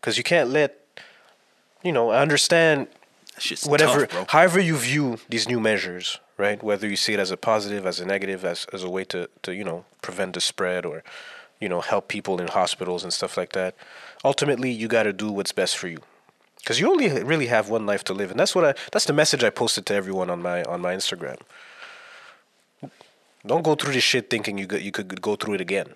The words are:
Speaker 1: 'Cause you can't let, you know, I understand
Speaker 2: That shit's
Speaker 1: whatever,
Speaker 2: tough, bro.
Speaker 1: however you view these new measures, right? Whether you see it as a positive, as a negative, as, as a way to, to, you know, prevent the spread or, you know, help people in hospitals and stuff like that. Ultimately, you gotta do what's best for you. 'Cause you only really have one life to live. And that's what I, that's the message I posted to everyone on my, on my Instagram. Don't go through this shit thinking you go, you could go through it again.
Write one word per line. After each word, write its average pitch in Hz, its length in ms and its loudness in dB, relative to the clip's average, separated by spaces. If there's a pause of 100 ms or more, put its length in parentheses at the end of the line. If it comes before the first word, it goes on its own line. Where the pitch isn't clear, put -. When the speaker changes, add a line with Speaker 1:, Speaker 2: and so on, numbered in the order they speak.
Speaker 1:
'Cause - 180 -2
you - 60 -4
can't 147 260 4
let, 143 260 2 (1080)
you 180 80 0
know, 117 180 4
I 117 100 6
understand 151 680 4 (460)
Speaker 2:
That - 80 -12
shit's - 220 -6
Speaker 1:
whatever, 147 420 4
Speaker 2:
tough, - 40 -10
bro. 170 180 -4
Speaker 1:
however 170 300 8
you 165 180 2
view 127 420 0 (100)
these 113 200 -2
new 120 120 0
measures, 95 580 -2 (180)
right? 104 240 0
Whether 104 280 -2
you 101 80 -2
see - 180 0
it 101 60 0
as 92 100 0
a 92 60 -4
positive, 101 500 0
as 87 140 -2
a 90 40 -8
negative, 95 400 -4
as, 87 280 -4
as 95 100 -8
a 90 80 -6
way 95 140 -4
to, 90 260 -8 (120)
to, 92 120 -8
you 101 80 -10
know, 90 220 -8 (180)
prevent 92 320 -6
the 87 60 -6
spread 90 440 -2
or, 80 200 -8 (560)
you 104 80 -4
know, 87 120 -2
help - 280 -2
people 95 320 -4
in 87 80 -4
hospitals 90 560 -2
and 90 80 -6
stuff - 240 -4
like 90 160 -4
that. 92 240 -4 (480)
Ultimately, 135 480 2
you 110 160 -4
gotta 110 240 2
do 104 180 -6
what's 98 220 -4
best 92 240 0
for - 100 -8
you. 85 140 -10 (680)
'Cause 120 140 0
you 233 100 4
only 302 180 4 (140)
really 143 240 0
have 110 220 2
one 110 180 0
life 101 180 0
to - 100 -4
live. 98 180 -4
And 117 80 -2
that's 190 160 2
what 175 80 4
I, 139 100 4 (160)
that's 214 140 2
the 156 80 0
message 147 320 4
I 107 60 6
posted - 360 -2
to 107 80 0
everyone 95 360 -2
on 87 120 -4
my, 87 220 -2
on 87 160 -6
my 90 160 -2
Instagram. 82 420 -6 (2000)
Don't 131 200 0
go 156 100 6
through 143 200 -2
this 123 100 4
shit - 260 2
thinking 104 280 -2
you 98 80 -6
go, 98 100 -4
you 98 160 -4
could 92 280 -6
go 104 140 0
through 104 200 -4
it 95 60 -2
again. 92 360 -2